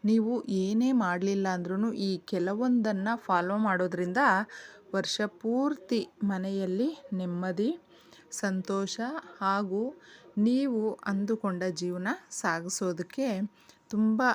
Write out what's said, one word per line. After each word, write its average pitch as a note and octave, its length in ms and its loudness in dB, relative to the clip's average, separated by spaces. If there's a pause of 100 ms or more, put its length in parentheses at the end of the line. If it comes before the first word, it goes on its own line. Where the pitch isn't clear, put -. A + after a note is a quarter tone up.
ನೀವು A3+ 440 4
ಏನೇ G#3 420 2
ಮಾಡ್ಲಿಲ್ಲ G3 560 2
ಅಂದ್ರೂನು F#3 460 0
ಈ F#3+ 240 0
ಕೆಲವೊಂದನ್ನ G#3 960 0
ಫಾಲೋ F#3 420 0
ಮಾಡೋದ್ರಿಂದ F3+ 600 0 (760)
ವರ್ಷ G3 260 -2
ಪೂರ್ತಿ A#3+ 840 0 (160)
ಮನೆಯಲ್ಲಿ G3 760 0 (160)
ನೆಮ್ಮದಿ, F#3 680 -2 (520)
ಸಂತೋಷ G3 680 -2 (400)
ಹಾಗೂ G3+ 540 0 (440)
ನೀವು A3+ 680 2
ಅಂದುಕೊಂಡ G3+ 580 -2
ಜೀವನ F3+ 440 -4 (220)
ಸಾಗಿಸೋದಕ್ಕೆ F3+ 1000 -4 (600)
ತುಂಬ A3 340 2 (120)